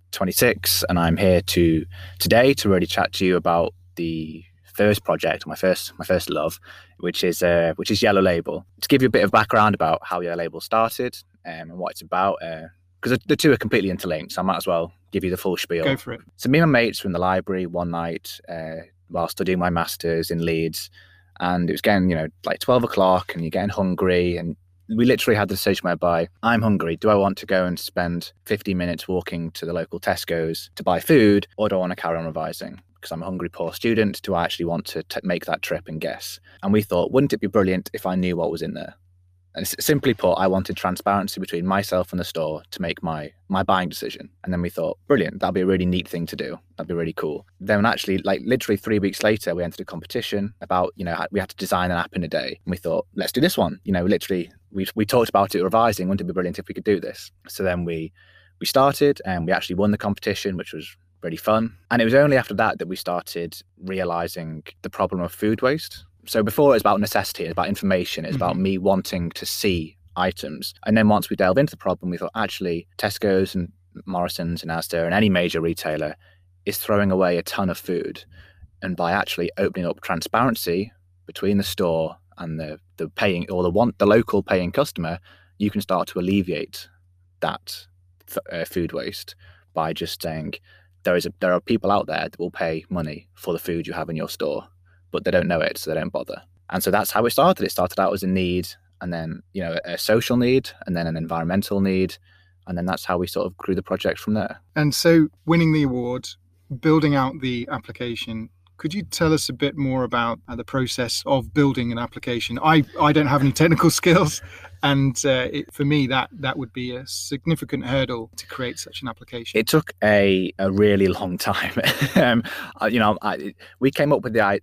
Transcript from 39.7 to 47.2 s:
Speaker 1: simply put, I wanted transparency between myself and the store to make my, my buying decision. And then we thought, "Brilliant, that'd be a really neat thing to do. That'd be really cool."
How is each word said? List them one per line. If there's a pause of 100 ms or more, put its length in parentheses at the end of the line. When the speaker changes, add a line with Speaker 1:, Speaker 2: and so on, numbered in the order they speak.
Speaker 1:
simply
put,
I
wanted
transparency
between
myself
and
the
store
to
make
my, (180)
my
buying
decision. (120)
And
then
we
thought,
"Brilliant,
that'd
be
a
really
neat
thing
to
do. (180)
That'd
be
really
cool." (140)